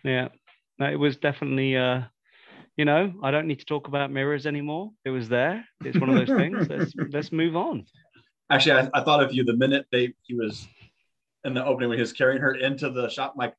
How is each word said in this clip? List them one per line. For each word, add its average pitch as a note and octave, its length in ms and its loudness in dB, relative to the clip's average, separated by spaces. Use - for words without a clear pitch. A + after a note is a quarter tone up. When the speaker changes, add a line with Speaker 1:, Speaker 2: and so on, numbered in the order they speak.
Speaker 1:
yeah. B2+ 260 -2
No, C#3 100 0
it D3+ 100 -2
was C#3+ 180 2
definitely, C3+ 580 -2
uh, B2+ 280 0
you D3+ 100 2
know, E3+ 280 4
I C3+ 80 0
don't D3+ 160 0
need D3 120 -4
to - 60 -20
talk D3 220 -6
about C#3 240 -4
mirrors C#3 340 -2
anymore. D3+ 460 -6
It C3+ 40 -6
was B2+ 200 -4
there. D3+ 360 0
It's C3+ 140 -2
one C3+ 120 2
of C4+ 60 6
those C4 100 2
things. F3 320 0
Let's, D#3 260 -4
Speaker 2:
<laughs> C#3 160 -6
Speaker 1:
let's C#3+ 200 -4
move E3 240 0
on. F3+ 300 -4
Speaker 2:
Actually, C#3 300 6
I, D3 60 2
I - 40 0
thought D3 200 4
of B2+ 100 0
you B2+ 100 2
the A#2 140 2
minute C3+ 340 2
they, B2 300 2
he B2 140 -10
was A2 320 -6
in B2+ 120 -4
the B2+ 100 -2
opening B2+ 240 0
when A#2 80 0
he A#2+ 40 2
was A2+ 120 -2
carrying C3+ 280 2
her C3+ 120 2
into C3+ 380 -2
the B2 180 -2
shop. C3+ 260 -6
I'm - 40 -8
like, D3 200 -4